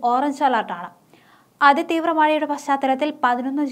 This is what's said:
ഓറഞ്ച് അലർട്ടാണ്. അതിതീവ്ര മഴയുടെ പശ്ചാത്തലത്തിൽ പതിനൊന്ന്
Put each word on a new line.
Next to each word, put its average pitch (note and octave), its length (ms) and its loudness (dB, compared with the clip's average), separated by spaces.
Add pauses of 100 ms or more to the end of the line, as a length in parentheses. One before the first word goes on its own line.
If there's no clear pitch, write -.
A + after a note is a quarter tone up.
ഓറഞ്ച് C4+ 400 0
അലർട്ടാണ്. F#3+ 460 -2 (720)
അതിതീവ്ര E4 500 2
മഴയുടെ D4+ 340 2
പശ്ചാത്തലത്തിൽ C#4 760 -2
പതിനൊന്ന് B3+ 500 -2